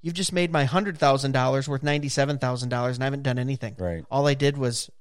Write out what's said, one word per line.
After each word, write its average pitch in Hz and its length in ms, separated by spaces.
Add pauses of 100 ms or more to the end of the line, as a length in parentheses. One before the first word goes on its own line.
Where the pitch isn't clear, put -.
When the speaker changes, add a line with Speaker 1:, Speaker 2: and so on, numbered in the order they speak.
Speaker 1:
you've 170 120
just 185 200
made 175 180
my 151 140
hundred 180 320
thousand 139 340
dollars 131 340
worth 135 160
ninety-seven 147 560
thousand 127 300
dollars, 123 280
and 127 80
I - 20
haven't 139 160
done 127 160
anything. 123 400
Speaker 2:
Right. 85 320
Speaker 1:
All 139 160
I 143 80
did 143 240
was 123 320 (100)